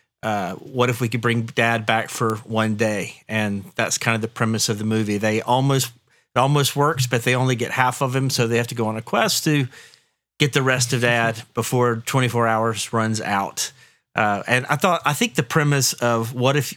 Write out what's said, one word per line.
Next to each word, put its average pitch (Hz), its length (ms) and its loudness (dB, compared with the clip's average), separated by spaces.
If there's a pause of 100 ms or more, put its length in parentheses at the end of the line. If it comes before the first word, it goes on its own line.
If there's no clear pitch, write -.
(220)
uh, 101 320 -4
what 123 340 -2
if 120 140 -4
we 117 80 0
could 123 100 -4
bring 117 260 0
Dad 117 380 0
back 113 240 0
for 113 300 -2
one 110 380 -2
day? 104 400 -2 (120)
And 104 360 -4 (100)
that's 110 240 -2
kind 117 160 0
of 110 80 -2
the 113 60 -4
premise 110 420 -2
of 104 80 -4
the 107 60 -4
movie. 110 340 0
They 107 240 0
almost, 131 500 2 (420)
it 127 40 2
almost 139 380 2
works, 143 300 0
but 120 180 -2
they 127 100 4
only 127 220 2
get 113 160 -4
half 127 280 0
of 131 160 -2
him, 131 140 0
so 120 160 2
they 117 100 0
have 117 120 0
to 131 60 -10
go 117 120 -2
on 110 100 -4
a 110 60 -6
quest - 420 0
to 147 240 2 (720)
get 143 160 2
the 139 80 4
rest 127 320 2
of 117 80 0
Dad 117 460 2
<laughs> - 60 -20
before 123 420 2 (100)
twenty-four 120 420 0
hours 113 440 0
runs 110 280 0
out. 98 500 -4 (440)
Uh, 104 320 0
and 127 240 2
I 147 60 2
thought, 180 280 2
I 143 80 2
think 233 220 -2
the 151 80 2
premise 143 520 2
of 117 400 0
what 127 220 2
if, 139 200 -2